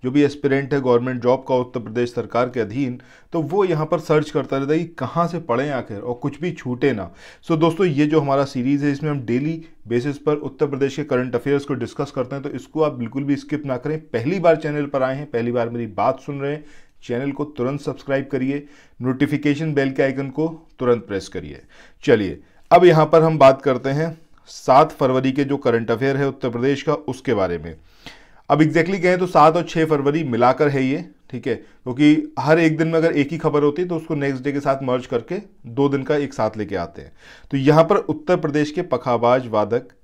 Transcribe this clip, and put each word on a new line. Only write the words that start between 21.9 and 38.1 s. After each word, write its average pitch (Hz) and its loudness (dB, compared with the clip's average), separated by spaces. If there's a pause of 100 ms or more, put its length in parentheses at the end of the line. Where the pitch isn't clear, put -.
चलिए, 110 2 (300)
अब 175 8
यहाँ 156 8
पर 160 6
हम 160 2
बात 165 8
करते 131 0
हैं 160 -4 (260)
सात 143 4
फरवरी 131 0
के 139 0
जो 139 -2
करंट 117 0
अफेयर 135 0
है 139 0
उत्तर 135 -4
प्रदेश 131 -2
का, 151 -2
उसके 131 -6
बारे 90 -2
में। 80 -12 (760)
अब 147 4
exactly 165 2
कहें 180 2
तो 180 -2
सात 160 6
और 175 0
छः 165 -2
फरवरी 147 0
मिलाकर 127 2
है 139 0
ये, 147 -2 (260)
ठीक 123 -8
है, 117 -2
क्योंकि 151 2
हर 151 4
एक 160 4
दिन 160 0
में 165 -2
अगर 165 2
एक 147 0
ही 165 -6
खबर 147 0
होती 147 0
है 180 -2
तो 175 -4
उसको 160 -4
नेक्स्ट 139 -4
डे 143 -2
के 139 -2
साथ 139 -2
मर्ज 127 -2
करके 127 -4 (280)
दो 139 0
दिन 135 -2
का 151 0
एक 139 -4
साथ 110 -2
लेके 98 -6
आते 85 -8
हैं। - -20 (400)
तो 139 -2
यहाँ 147 6
पर 165 4
उत्तर 160 0